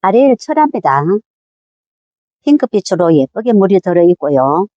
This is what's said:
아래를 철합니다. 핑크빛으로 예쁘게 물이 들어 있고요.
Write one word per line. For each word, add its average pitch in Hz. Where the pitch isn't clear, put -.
아래를 233
철합니다. 240
핑크빛으로 190
예쁘게 220
물이 196
들어 175
있고요. 147